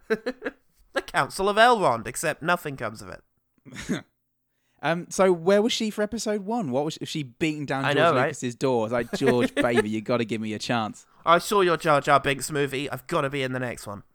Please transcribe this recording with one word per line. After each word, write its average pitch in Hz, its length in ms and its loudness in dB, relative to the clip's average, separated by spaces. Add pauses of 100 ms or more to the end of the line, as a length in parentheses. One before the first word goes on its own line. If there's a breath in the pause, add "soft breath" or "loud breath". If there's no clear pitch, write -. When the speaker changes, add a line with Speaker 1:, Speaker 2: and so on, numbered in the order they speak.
Speaker 1:
<laughs> 240 440 -6 (420)
The 269 80 0
Council 170 460 0
of 202 80 2
Elrond, 190 500 4
except 139 360 -4
nothing 160 360 -2
comes 113 240 -8
of 95 80 -16
it. - 960 -10
Speaker 2:
<laughs> - 80 -20 (680)
Um, 165 260 -2
so 190 220 4
where 185 300 4
was 233 100 2
she 220 180 -2
for 208 120 -4
episode 208 420 -4
one? 202 280 -4
What 139 120 0
was 156 100 -4
she, - 80 -16
was 143 60 -10
she 160 140 -6
beating 151 440 -4
down 135 180 -2
Speaker 1:
I 139 100 2
Speaker 2:
George - 40 2
Speaker 1:
know, 160 180 4
right? 127 80 2
Speaker 2:
Lucas's 131 320 -6
door? 127 300 2
It's 113 60 -4
like, 120 200 -2
Speaker 1:
<laughs> 208 40 -6
Speaker 2:
"George, 123 380 2
baby, 123 340 2
you 107 120 -2
gotta 117 240 0
give 110 160 -6
me 110 140 -6
a 107 40 -8
chance." 110 480 -4 (180)
Speaker 1:
I 170 140 6
saw 202 220 2
your 180 160 4
Jar 151 240 2
Jar 143 180 4
Binks 139 320 -2
movie. 143 400 -2
I've 123 160 -10
gotta 147 240 0
be 139 140 -4
in 127 80 -4
the 127 80 -4
next 120 260 -8
one. 101 160 -12 (120)